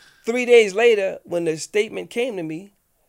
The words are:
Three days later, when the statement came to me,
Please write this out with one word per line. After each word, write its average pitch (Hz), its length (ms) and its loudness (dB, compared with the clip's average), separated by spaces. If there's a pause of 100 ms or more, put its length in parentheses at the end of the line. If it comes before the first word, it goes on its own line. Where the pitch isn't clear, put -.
(260)
Three 240 180 -2
days 233 300 6
later, 202 500 2
when 170 220 -6
the 160 100 -2
statement 190 540 -6
came 240 260 -6
to 180 80 -8
me, 160 300 -12 (360)